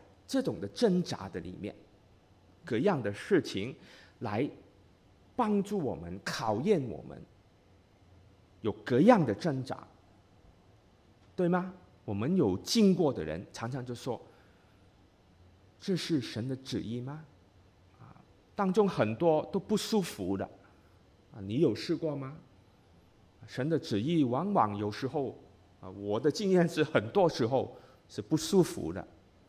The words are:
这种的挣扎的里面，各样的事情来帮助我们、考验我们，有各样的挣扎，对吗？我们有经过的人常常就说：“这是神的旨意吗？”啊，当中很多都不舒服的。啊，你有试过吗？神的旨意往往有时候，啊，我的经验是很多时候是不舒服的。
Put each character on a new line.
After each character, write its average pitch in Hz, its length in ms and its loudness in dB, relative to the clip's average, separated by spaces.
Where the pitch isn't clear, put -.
这 262 160 -2
种 113 180 -4
的 98 100 -8
挣 180 340 2
扎 - 260 -8
的 92 120 -10
里 92 200 -12
面， 98 140 -8
各 110 140 0
样 170 200 2
的 101 140 -2
事 165 260 2
情 110 360 -4
来 107 300 -2
帮 214 260 2
助 202 160 -4
我 131 160 -2
们、 85 300 -10
考 110 380 -2
验 156 280 4
我 - 180 -10
们， 71 140 -14
有 107 100 -2
各 127 180 2
样 208 220 8
的 110 120 0
挣 135 280 -4
扎， - 220 -10
对 180 120 2
吗？ 185 240 0
我 110 80 -4
们 120 220 0
有 107 220 4
经 202 380 4
过 151 180 2
的 82 100 -4
人 78 280 -6
常 117 180 -8
常 127 160 -6
就 123 80 -8
说 117 260 -6
：“这 190 160 -2
是 160 240 0
神 117 280 -6
的 131 80 -4
旨 - 260 -6
意 117 200 -6
吗？” 147 220 -12
啊， - 160 -20
当 190 160 0
中 202 160 6
很 113 280 0
多 156 360 2
都 196 80 -2
不 - 180 0
舒 214 240 2
服 98 360 -4
的。 101 120 -6
啊， 117 80 -16
你 101 180 -4
有 160 160 4
试 - 200 -4
过 151 200 -4
吗？ 139 200 -10
神 127 220 -4
的 160 100 2
旨 104 240 -2
意 156 220 2
往 143 300 0
往 107 240 4
有 104 120 -2
时 104 180 -6
候， 127 300 -6
啊， 95 80 -14
我 101 300 -4
的 135 120 4
经 202 200 -2
验 175 160 6
是 156 160 0
很 113 260 0
多 185 180 4
时 131 200 0
候 123 280 0
是 - 140 -10
不 156 160 0
舒 185 240 4
服 - 320 -2
的。 92 120 -8